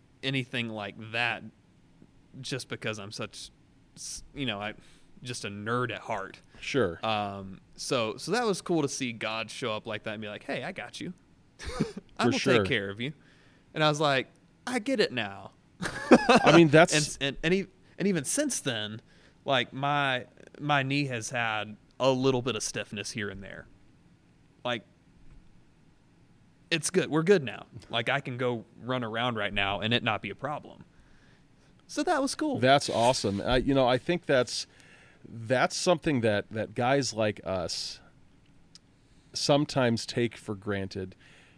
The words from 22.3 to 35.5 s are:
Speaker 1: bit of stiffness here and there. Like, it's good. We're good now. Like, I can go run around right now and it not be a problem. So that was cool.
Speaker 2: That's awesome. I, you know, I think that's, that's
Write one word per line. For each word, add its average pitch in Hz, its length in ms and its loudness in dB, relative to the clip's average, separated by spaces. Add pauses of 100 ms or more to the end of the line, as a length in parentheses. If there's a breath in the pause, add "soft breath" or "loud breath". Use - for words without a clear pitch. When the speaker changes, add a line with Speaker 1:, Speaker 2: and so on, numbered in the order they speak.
Speaker 1:
bit 120 140 -2
of 107 60 -6
stiffness 104 500 -8
here 104 160 -6
and 98 140 -10
there. 90 240 -16 (1000)
Like, 120 180 -2 (1900)
it's 165 200 0
good. 151 200 2
We're 156 120 2
good 175 220 6
now. 101 220 -10 (240)
Like, 117 180 0
I 135 120 2
can 131 160 -8
go 117 280 -2 (180)
run 123 220 -2
around 113 320 -2
right 101 160 -2
now 101 280 0
and 110 140 2
it 123 80 2
not 107 200 -2
be 101 80 -6
a - 40 -10
problem. - 500 -10 (1040 soft breath)
So - 160 -4
that 311 180 2
was 269 140 -2
cool. 196 240 -2
Speaker 2:
That's 131 300 6
awesome. 113 560 2
I, 127 140 2
you 131 160 2
know, 135 120 6
I 127 120 4
think 175 280 -2
that's, 127 400 0 (640 soft breath)
that's 127 480 0